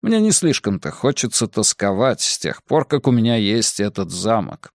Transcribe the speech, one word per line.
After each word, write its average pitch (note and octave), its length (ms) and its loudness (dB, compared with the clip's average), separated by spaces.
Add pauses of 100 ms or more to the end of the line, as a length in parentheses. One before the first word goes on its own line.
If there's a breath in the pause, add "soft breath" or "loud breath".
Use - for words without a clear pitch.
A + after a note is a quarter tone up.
Мне A3 200 2
не G#3+ 100 4
слишком-то G#2 600 0
хочется B2+ 560 -2
тосковать G2+ 720 0
с - 160 -4
тех - 260 -8
пор, D#3+ 220 0
как C#3+ 220 0
у C3+ 40 4
меня A#2 240 2
есть A2 440 0
этот G2+ 320 -4
замок. F#2 640 -4